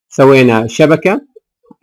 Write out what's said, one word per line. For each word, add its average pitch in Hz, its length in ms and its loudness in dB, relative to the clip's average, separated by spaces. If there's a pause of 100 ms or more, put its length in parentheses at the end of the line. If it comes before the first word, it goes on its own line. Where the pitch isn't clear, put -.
سوينا 127 580 2
شبكة، 160 540 -2 (640)